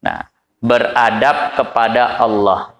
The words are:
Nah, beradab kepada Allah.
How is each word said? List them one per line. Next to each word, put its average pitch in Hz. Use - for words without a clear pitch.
Nah, -
beradab 117
kepada 117
Allah. 101